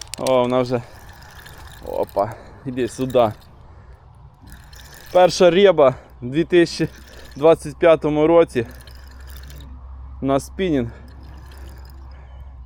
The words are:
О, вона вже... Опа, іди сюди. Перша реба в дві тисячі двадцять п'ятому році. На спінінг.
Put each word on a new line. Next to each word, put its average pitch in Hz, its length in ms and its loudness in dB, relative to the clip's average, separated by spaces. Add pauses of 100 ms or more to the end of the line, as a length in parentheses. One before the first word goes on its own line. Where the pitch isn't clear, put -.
(200)
О, 127 220 0
вона 123 200 0
вже... 123 200 -2 (1040)
Опа, 104 480 -4 (320)
іди 123 220 -6
сюди. 127 440 -2 (1800)
Перша 180 340 4
реба 165 460 4 (260)
в 123 80 -10
дві 156 140 -2
тисячі 165 460 0 (460)
двадцять 151 440 2
п'ятому 151 480 2
році. 160 400 2 (1500)
На 139 180 -2
спінінг. 139 520 -4 (1700)